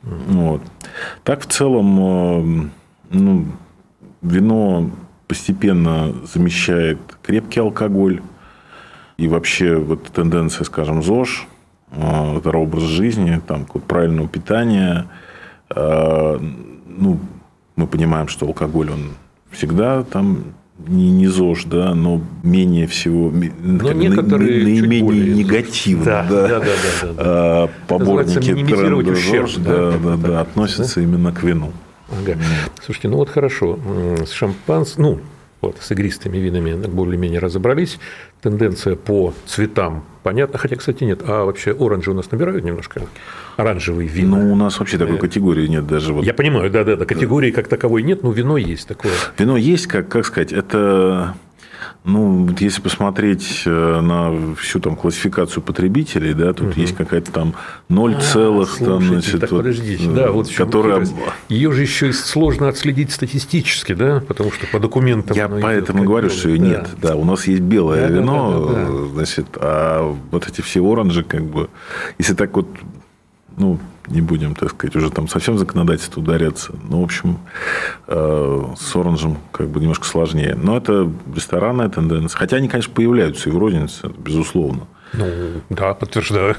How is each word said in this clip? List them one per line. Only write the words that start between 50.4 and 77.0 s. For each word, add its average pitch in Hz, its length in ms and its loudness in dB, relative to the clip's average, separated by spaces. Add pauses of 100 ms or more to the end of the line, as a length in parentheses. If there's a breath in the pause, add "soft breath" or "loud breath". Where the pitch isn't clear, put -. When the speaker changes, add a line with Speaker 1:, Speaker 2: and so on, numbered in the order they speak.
Speaker 2:
это 92 840 2 (680 loud breath)
ну, 95 440 4
вот 90 140 0
если 101 200 0
посмотреть, 101 840 0
э, 82 340 2
на 82 540 0
всю - 240 -4
там 80 160 -2
классификацию - 680 -2
потребителей, 90 720 0
да, 87 180 2
тут 104 180 -2
Speaker 1:
Мгм. 85 120 -2
Speaker 2:
есть 87 140 -2
какая-то 85 360 -2
там 82 220 -2 (360 loud breath)
ноль 107 260 4
Speaker 1:
А, - 40 -4
Speaker 2:
целых, 107 600 2
там, 123 80 0 (160)
Speaker 1:
слушайте, 92 80 4
Speaker 2:
значит, 85 300 0
Speaker 1:
так - 100 -2
Speaker 2:
вот, 85 80 2
Speaker 1:
подождите. 113 500 -2
Speaker 2:
э, - 60 0
Speaker 1:
Да, 123 160 2
вот 110 160 0
в - 40 -10
чём 90 140 0
Speaker 2:
которая 104 400 2
Speaker 1:
хитрость. 85 80 -4 (360 loud breath)
Её 131 220 2
же 135 120 2
ещё - 240 0
и 131 40 2
сложно 143 580 0
отследить 143 420 -2
статистически, - 840 -2
да, 131 340 2
потому 104 240 -2
что - 140 -8
по 107 140 0
документам 113 580 2
Speaker 2:
Я 104 80 2
Speaker 1:
оно 104 140 -2
идёт 104 40 0
Speaker 2:
поэтому 98 360 2
Speaker 1:
как 98 80 4
Speaker 2:
говорю, 110 220 4
Speaker 1:
белое. 90 100 -2
Speaker 2:
что 85 100 2
её 82 100 4
Speaker 1:
Да. 90 60 6
Speaker 2:
нет. 87 240 2 (100)
Да, 80 160 2
у 76 80 0
нас 92 240 2
есть 92 140 4
белое 82 460 4
Speaker 1:
Да, - 80 -
да, 92 40 4
Speaker 2:
вино, 127 320 2
Speaker 1:
да, 78 220 0
да, - 0 -
да. 71 160 0
Speaker 2:
э, 69 240 -4
значит, 76 320 -2 (120)
а 78 580 0 (160)
вот 85 160 -2
эти - 140 -10
все 90 220 0
оранжи, 98 380 2
как 80 220 -4
бы, 78 260 -4 (480 loud breath)
если - 160 0
так 98 220 0
вот, 92 120 0 (920)
ну, 92 200 2 (300)
не 80 120 0
будем, 78 360 0
так - 160 -4
сказать, - 240 -6
уже 78 160 0
там 78 160 -4
совсем 98 280 -2
в - 40 2
законодательство 85 640 0
ударяться. 80 520 -2 (160)
Ну, 82 120 0